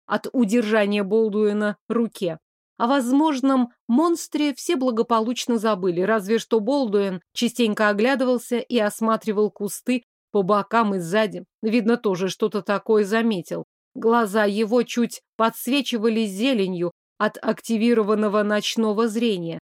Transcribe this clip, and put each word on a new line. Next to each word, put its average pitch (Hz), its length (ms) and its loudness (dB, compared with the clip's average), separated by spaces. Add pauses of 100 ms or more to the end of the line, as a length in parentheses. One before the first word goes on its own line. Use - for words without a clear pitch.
от - 260 -4
удержания 208 720 2
Болдуина 208 760 0 (120)
руке. 214 480 -2 (400)
О - 80 -2
возможном 269 840 2 (180)
монстре 294 680 0
все - 220 -2
благополучно 233 840 0
забыли, 190 440 0
разве 208 360 0
что 226 220 -2
Болдуин 202 600 0 (120)
частенько 220 560 0
оглядывался 240 720 0
и 240 180 -4
осматривал 214 720 0
кусты 240 540 -4 (280)
по 208 120 2
бокам 202 520 2
и 185 40 -4
сзади. 180 460 -2 (160)
Видно, 220 360 2
тоже 190 320 -2
что-то 208 320 -4
такое 208 420 0
заметил. 196 640 -2 (280)
Глаза 220 520 2
его 214 380 2
чуть - 380 -4 (140)
подсвечивались 226 960 0
зеленью 190 600 0 (260)
от 214 240 -2
активированного 214 1000 0
ночного 208 640 0
зрения. 196 580 -2